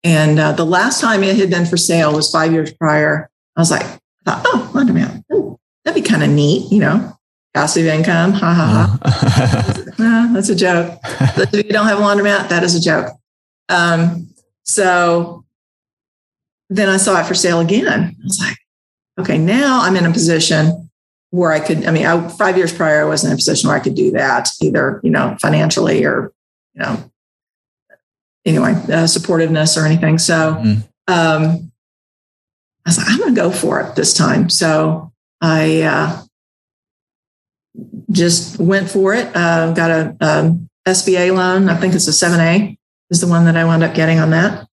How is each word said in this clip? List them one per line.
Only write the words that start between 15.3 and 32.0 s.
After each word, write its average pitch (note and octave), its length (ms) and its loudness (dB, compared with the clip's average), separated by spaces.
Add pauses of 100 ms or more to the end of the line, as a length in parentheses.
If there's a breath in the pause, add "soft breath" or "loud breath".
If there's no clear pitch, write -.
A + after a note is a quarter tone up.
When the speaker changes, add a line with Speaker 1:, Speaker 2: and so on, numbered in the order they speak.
Speaker 1:
then G3 180 0
I F#3+ 80 2
saw F#3+ 240 0
it E3 60 -2
for F#3 100 -4
sale F3 240 0
again. G3+ 280 0
I - 360 -4
was - 160 -6
like, - 180 -6 (640)
"Okay, F3+ 180 -2
now B3 440 0
I'm F#3 160 0
in F3 80 2
a E3 80 0
position D#3+ 760 0 (420)
where F3 200 0
I D#3 80 0
could," D#3 260 -4
I E3 60 0
mean, D#3 140 0
I, E3+ 240 0
five F#3+ 260 -2
years E3+ 160 0
prior, D#3 300 0
I D3+ 40 0
wasn't D#3 260 -2
in - 20 0
a D3+ 40 -2
position D#3 300 -2
where D3+ 80 0
I C#3+ 60 -2
could - 140 -4
do D3+ 160 0
that C3+ 360 -2 (140)
either, C3+ 420 -2
you D#3+ 80 0
know, C#3+ 300 -2
financially D#3 640 0
or, - 260 -4 (440)
you - 80 -10
know, - 280 -8 (1300)
anyway, - 260 0
uh, E3 340 0
supportiveness D#3+ 680 0
or D#3+ 100 0
anything. D#3+ 320 2
So, D#3+ 360 0
Speaker 2:
Mm-hmm. A2 260 0 (300)
Speaker 1:
um, E3 640 0 (1120)